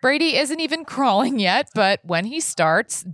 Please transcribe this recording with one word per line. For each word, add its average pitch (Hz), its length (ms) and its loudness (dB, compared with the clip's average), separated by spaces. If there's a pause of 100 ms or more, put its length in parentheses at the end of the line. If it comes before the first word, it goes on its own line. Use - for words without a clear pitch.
Brady 294 340 2
isn't 294 240 -2
even 320 260 -4
<laughs> - 80 -16
crawling 247 460 2
yet, 202 340 2
but 196 300 2
when 170 220 -2
he 277 160 -6
starts, 170 720 0